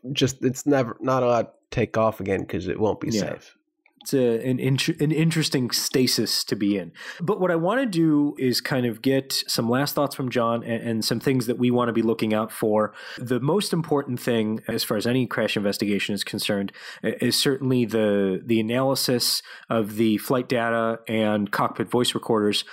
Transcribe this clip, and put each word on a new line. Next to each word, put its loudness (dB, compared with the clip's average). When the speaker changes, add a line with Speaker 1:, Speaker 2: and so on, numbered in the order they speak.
Speaker 1:
just 0
it's 0
never, 2
not 2
allowed 4
to -6
take 0
off 0
again 0
'cause -6
it -4
won't 0
be -4
Speaker 2:
Yeah. 0
Speaker 1:
safe. -8
Speaker 2:
It's -4
a, 2
an 0
int-, 0
an 2
interesting 0
stasis 0
to -2
be 2
in. -6
But -2
what 2
I 2
wanna 0
do 2
is 0
kind 0
of -4
get 0
some -2
last 0
thoughts 0
from -4
John 0
and, -4
and -2
some 0
things 0
that -2
we 2
wanna 2
be 0
looking 0
out 0
for. 0
The -2
most 0
important -2
thing, 0
as -4
far -2
as -2
any 2
crash -2
investigation -2
is -4
concerned, -4
i-, -2
is 0
certainly 2
the, 2
the 2
analysis 0
of 0
the 2
flight -2
data 0
and 0
cockpit -2
voice 2
recorders, 0